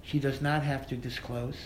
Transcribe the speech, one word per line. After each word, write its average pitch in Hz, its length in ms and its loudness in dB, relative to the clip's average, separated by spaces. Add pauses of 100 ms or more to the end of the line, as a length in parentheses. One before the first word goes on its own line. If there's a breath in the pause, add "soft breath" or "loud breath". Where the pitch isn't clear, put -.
she - 160 2
does 135 220 2
not 147 220 4
have 139 240 0
to 135 80 -2
disclose 123 720 -4